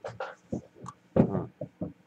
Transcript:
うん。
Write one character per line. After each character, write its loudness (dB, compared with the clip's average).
う 8
ん。 4